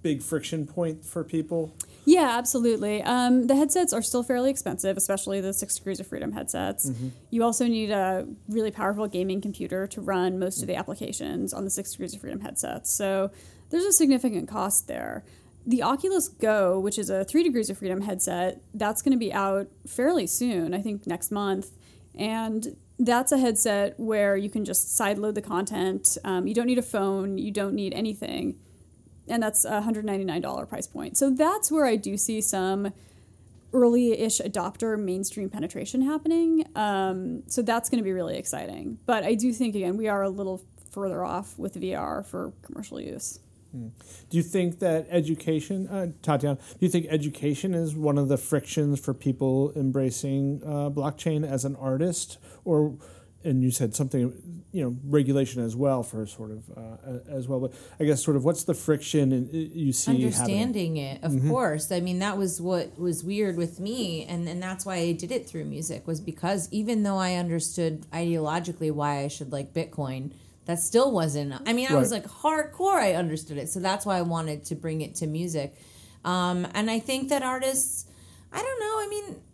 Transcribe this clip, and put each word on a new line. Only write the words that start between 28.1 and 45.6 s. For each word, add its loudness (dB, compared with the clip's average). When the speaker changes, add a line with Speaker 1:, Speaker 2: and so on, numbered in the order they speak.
Speaker 2:
And 2
that's 2
a 0
hundred -2
ninety-nine -2
dollar -4
price -8
point. -6
So 4
that's 2
where 4
I 4
do -4
see -2
some 0
early-ish 6
adopter -2
mainstream -2
penetration -4
happening. 4
Um, 0
so 0
that's 0
gonna 2
be 0
really -2
exciting. -8
But 2
I 4
do 2
think, -2
again, 0
we 0
are 2
a 0
little -4
further -4
off -6
with -6
V -4
R -4
for -8
commercial -12
use. -10
Speaker 1:
Hmm. -10
Do 0
you 4
think 0
that 2
education, 0